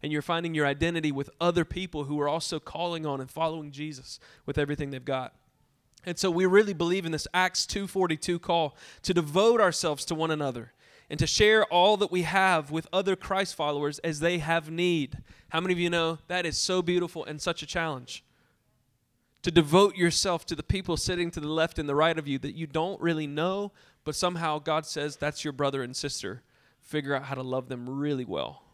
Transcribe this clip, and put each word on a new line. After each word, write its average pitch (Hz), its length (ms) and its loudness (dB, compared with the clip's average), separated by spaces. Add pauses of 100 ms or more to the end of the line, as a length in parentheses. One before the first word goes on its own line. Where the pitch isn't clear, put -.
and 151 100 -4
you're 147 120 -2
finding 165 320 -2
your 151 100 2
identity 156 460 0
with 139 180 -6 (100)
other 170 260 2
people 175 400 -6
who 147 140 -2
are 147 80 2
also 156 320 -2
calling 165 460 -6
on 139 160 -4
and 131 80 -12
following 156 400 -4
Jesus 143 500 -12 (280)
with 143 100 -2
everything 147 320 -2
they've 131 160 -10
got. 131 300 -4 (720)
And 175 120 -6
so 190 140 2
we 175 140 4
really 202 280 6
believe 175 320 0
in 165 60 -4
this 156 220 -6
Acts 180 320 0
two 202 200 -4
forty-two 175 540 0
call 165 380 0 (240)
to 185 120 0
devote 175 460 4
ourselves 165 460 2
to 170 100 -4
one 160 160 0
another 131 400 -4 (380)
and 143 100 -8
to - 80 2
share 214 380 6
all 185 320 6
that 190 120 2
we 180 120 2
have 165 500 2
with 160 220 -4
other 185 240 2
Christ 190 360 -2
followers 147 460 -2
as 156 220 -4
they 175 160 2
have 160 340 0
need. 170 460 0 (320)
How 160 100 0
many 185 140 0
of 175 60 0
you 175 100 2
know 165 300 0 (100)
that 175 160 -2
is 156 120 -2
so 185 240 2
beautiful 170 440 0
and 151 160 -10
such 170 200 -2
a 151 40 -8
challenge? 156 580 -6 (1160)
To 175 100 -2
devote 170 460 6
yourself 175 480 2
to 170 100 -6
the 156 80 -10
people 185 320 -2
sitting 175 360 -2
to 160 100 -8
the 147 80 -6
left 160 280 -2
and 151 120 -6
the 139 60 0
right 156 220 4
of 143 120 -8
you 135 100 -2
that - 160 -8
you 160 100 -8
don't 160 360 -4
really 156 260 0
know, 185 460 -2 (320)
but 151 100 -4
somehow 165 420 -2
God 151 280 -2
says, 147 320 -6
"That's 147 260 -4
your 151 80 -4
brother 139 320 -2
and 123 100 -8
sister. 120 500 -8 (360)
Figure 143 340 -2
out 139 120 -2
how 135 100 -6
to 131 80 -6
love 127 240 -2
them 123 220 -8
really 139 360 -2
well. 71 380 -6 (100)